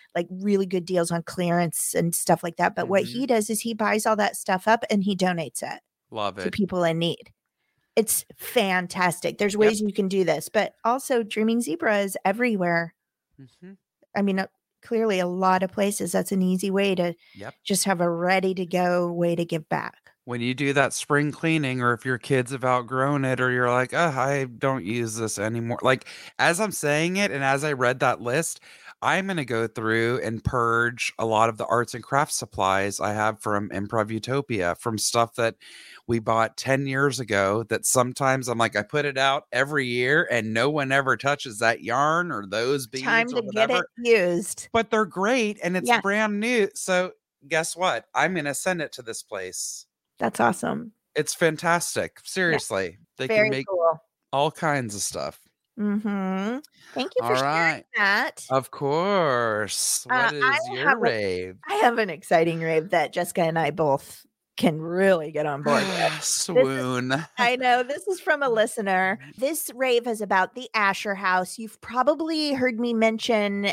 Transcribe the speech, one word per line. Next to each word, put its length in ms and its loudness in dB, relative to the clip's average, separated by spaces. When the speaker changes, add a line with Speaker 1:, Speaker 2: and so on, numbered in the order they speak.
Speaker 1:
like, 160 -2
really 360 2
good 180 -2
deals 260 0
on 120 -2
clearance 720 0
and 200 2
stuff 280 2
like 140 -8
that. 200 2
But 120 -4
what 160 2
Speaker 2:
Mm-hmm. 160 -8
Speaker 1:
he 60 -4
does 240 2
is 120 -2
he 120 -4
buys 320 0
all 100 2
that 200 0
stuff 320 -4
up 220 4
and 140 2
he 120 0
donates 460 -2
it 180 -10
Speaker 2:
Love 260 -2
Speaker 1:
to 120 -4
Speaker 2:
it. 40 -10
Speaker 1:
people 320 0
in 140 2
need. 340 -4
It's 300 0
fantastic. 1000 -2
There's 160 0
Speaker 2:
Yep. 80 0
Speaker 1:
ways 220 4
you 100 -2
can 160 0
do 160 2
this, 240 0
but 340 0
also 400 0
Dreaming 380 0
Zebra 380 0
is 260 -2
everywhere. 680 0
Speaker 2:
Mm-hmm. 340 -20
Speaker 1:
I 60 0
mean, 160 2
uh, 80 -2
clearly 400 0
a 60 0
lot 360 2
of 80 -2
places. 400 -2
That's 220 0
an 80 2
easy 300 2
way 240 2
to 200 0
Speaker 2:
Yep. 200 -16
Speaker 1:
just 200 0
have 160 0
a 100 2
ready 440 2
to 100 -4
go 480 0
way 240 0
to 80 0
give 240 -6
back. 300 -6
Speaker 2:
When 160 -4
you 140 0
do 180 0
that 220 2
spring 380 0
cleaning, 500 0
or 100 4
if 140 -4
your 100 -2
kids 360 0
have 120 -6
outgrown 600 0
it, 160 0
or 100 2
you're 220 2
like, 200 0
"Ugh, 240 0
I 280 0
don't 400 -4
use 320 -4
this 200 -4
anymore." 460 -4
Like, 240 2
as 220 2
I'm 100 0
saying 460 0
it, 160 0
and 100 -4
as 220 2
I 80 0
read 280 0
that 200 2
list, 400 -2
I'm 220 0
gonna 180 -2
go 220 -2
through 560 0
and 220 -4
purge 760 0
a 80 -2
lot 220 4
of 100 -2
the 80 -4
arts 280 0
and 100 -10
crafts 320 0
supplies 640 0
I 140 0
have 260 0
from 300 -2
Improv 420 -2
Utopia, 640 -2
from 200 -4
stuff 380 0
that 220 0
we 140 0
bought 360 0
ten 300 0
years 320 0
ago 460 2
that 200 -4
sometimes 600 2
I'm 120 -2
like, 180 2
I 80 0
put 200 -2
it 140 -4
out 320 2
every 380 0
year 420 2
and 240 0
no 160 2
one 220 -2
ever 240 2
touches 420 -2
that 240 2
yarn 480 0
or 160 -6
those 400 -2
beads 160 -10
Speaker 1:
Time 240 2
Speaker 2:
or 160 -4
Speaker 1:
to 0 -
get 280 0
it 20 0
Speaker 2:
whatever. 160 0
Speaker 1:
used. 680 2
Speaker 2:
But 200 0
they're 120 4
great 600 0
and 120 0
it's 120 -2
Speaker 1:
Yeah. 120 4
Speaker 2:
brand 380 0
new. 380 2
So 380 0
guess 260 -2
what? 400 -2
I'm 220 2
gonna 180 -2
send 280 -2
it 100 -8
to 100 -14
this 220 -10
place. 640 -8
Speaker 1:
That's 200 -2
awesome. 540 -2
Speaker 2:
It's 180 -2
fantastic. 840 0
Speaker 1:
Yeah. 60 -20
Speaker 2:
Seriously. 760 -2
They 100 -4
Speaker 1:
Very 220 4
Speaker 2:
can 100 -2
make 80 -6
Speaker 1:
cool. 320 2
Speaker 2:
all 200 2
kinds 420 -2
of 80 -6
stuff. 380 -6
Speaker 1:
Mm-hmm. 840 -2
Thank 240 -4
you 80 0
for 60 2
Speaker 2:
All 40 4
Speaker 1:
sharing 400 2
Speaker 2:
right. 80 -12
Speaker 1:
that. 540 0
Speaker 2:
Of 200 0
course. 1400 0
Speaker 1:
Uh, 220 2
Speaker 2:
What 40 -2
Speaker 1:
I 120 4
Speaker 2:
is 140 -4
your 180 -2
Speaker 1:
have 100 4
a, 20 -4
Speaker 2:
rave? 560 -2
Speaker 1:
I 80 -4
have 220 4
an 120 0
exciting 500 2
rave 300 0
that 220 2
Jessica 300 -2
and 160 0
I 120 0
both 540 -2
can 240 0
really 500 2
get 140 0
on 160 -4
board 200 2
with. 60 -2
Speaker 2:
<sighs> 300 -2
Speaker 1:
This 100 -6
is, 60 -2
Speaker 2:
Swoon. 800 0
Speaker 1:
I 180 2
know. 260 2
This 240 -8
is 140 -4
from 220 0
a 80 0
listener. 680 0
This 360 -4
rave 320 2
is 140 -2
about 340 2
the 200 -12
Asher 400 0
House. 440 0
You've 220 -14
probably 720 0
heard 260 0
me 140 0
mention 800 2